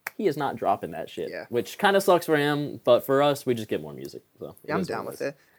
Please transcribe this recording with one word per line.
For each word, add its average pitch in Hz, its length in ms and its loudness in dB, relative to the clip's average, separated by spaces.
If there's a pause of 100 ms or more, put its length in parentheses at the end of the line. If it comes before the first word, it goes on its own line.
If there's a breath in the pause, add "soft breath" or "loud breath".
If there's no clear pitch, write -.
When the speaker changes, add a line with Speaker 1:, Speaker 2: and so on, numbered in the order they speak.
(180)
Speaker 1:
he 214 100 0
is 143 80 2
not 139 220 -4
dropping 98 340 0
that 80 180 -8
shit, - 200 -8
Speaker 2:
Yeah. 87 180 -10
Speaker 1:
which 117 300 -4
kinda 196 240 4
sucks 180 240 4
for 160 100 2
him, 147 480 0
but 123 220 6
for 135 160 4
us, 143 240 2
we 127 80 2
just 110 160 -4
get 92 120 -2
more 76 120 -12
music. 67 280 -14 (160)
So 73 120 -12
it - 60 -16 (120)
Speaker 2:
Yeah, 151 80 -4
I'm 185 60 0
Speaker 1:
is 170 80 -4
what - 60 -6
Speaker 2:
down 110 100 -8
Speaker 1:
it - 20 -8
Speaker 2:
with - 80 -10
Speaker 1:
is. - 140 -14
Speaker 2:
it. 147 80 -12 (220 soft breath)